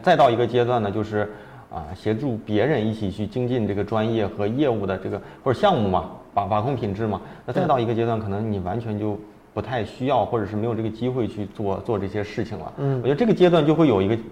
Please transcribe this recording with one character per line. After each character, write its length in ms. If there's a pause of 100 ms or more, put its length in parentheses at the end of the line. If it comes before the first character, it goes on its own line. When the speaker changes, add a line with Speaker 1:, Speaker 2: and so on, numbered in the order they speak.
Speaker 1:
再 140
到 140
一 60
个 100
阶 180
段 160
呢， 100
就 120
是， 260 (420)
啊， 240
协 200
助 220 (100)
别 180
人 220
一 80
起 160
去 160
精 220
进 180
这 80
个 80
专 280
业 160
和 200
业 240
务 160
的 100
这 140
个， 100 (220)
或 100
者 60
项 180
目 120
嘛， 220 (220)
把， 140
把 140
控 160
品 180
质 120
嘛。 140 (240)
那 80
再 140
到 140
一 40
个 80
阶 140
段， 100
Speaker 2:
嗯。 40
Speaker 1:
可 80
能 240
你 80
完 180
全 180
就 220 (360)
不 80
太 220
需 220
要， 180
或 140
者 60
是 100
没 120
有 80
这 80
个 80
机 180
会 180
去 200
做， 340
做 180
这 80
些 160
事 220
情 140
了。 180
Speaker 2:
嗯。 260
Speaker 1:
我 20
觉 40
得 80
这 80
个 80
阶 160
段 180
就 80
会 140
有 140
一 40
个， 120 (140)